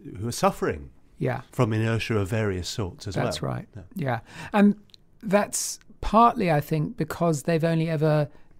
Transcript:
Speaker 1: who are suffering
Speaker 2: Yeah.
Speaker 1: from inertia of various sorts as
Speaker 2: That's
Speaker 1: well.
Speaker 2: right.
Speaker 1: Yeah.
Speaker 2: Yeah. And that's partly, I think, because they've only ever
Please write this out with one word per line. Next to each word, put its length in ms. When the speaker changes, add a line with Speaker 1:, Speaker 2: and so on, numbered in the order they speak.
Speaker 1:
who 80
are 60
suffering 580
Speaker 2:
Yeah. 240
Speaker 1:
from 200
inertia 460
of 100
various 400
sorts 380
as 80
Speaker 2:
That's 260
Speaker 1:
well. 120
Speaker 2:
right. 240
Speaker 1:
Yeah. 60
Speaker 2:
Yeah. 260
And 220
that's 560
partly, 500
I 100
think, 360
because 480
they've 180
only 260
ever 400